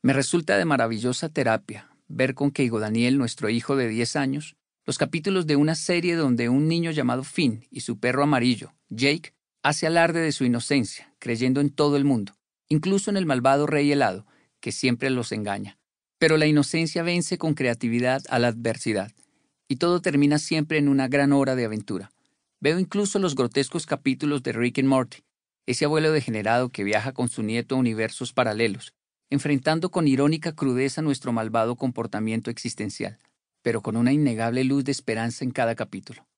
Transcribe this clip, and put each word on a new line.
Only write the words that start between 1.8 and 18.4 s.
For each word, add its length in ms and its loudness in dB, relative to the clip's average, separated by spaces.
ver 280 -2
con 160 0
Keigo 280 0
Daniel, 380 2
nuestro 320 -2
hijo 260 0
de 140 0
diez 260 -2
años, 400 -4
los 120 -4
capítulos 500 -2
de 80 2
una 200 2
serie 400 -2
donde 320 0
un 200 2
niño 240 0
llamado 320 -2
Finn 480 -2
y 100 -10
su 180 -6
perro 240 0
amarillo, 500 2
Jake, 440 -2
hace 260 2
alarde 340 4
de 100 0
su 140 0
inocencia, 720 -2
creyendo 400 0
en 120 2
todo 260 2
el 80 2
mundo, 320 0
incluso 400 0
en 80 0
el 80 0
malvado 400 2
rey 260 2
helado, 360 0
que 120 -8
siempre 380 0
los 220 -4
engaña. 480 -6
Pero 180 4
la 80 4
inocencia 560 2
vence 380 -2
con 160 0
creatividad 760 0
a 80 0
la 120 4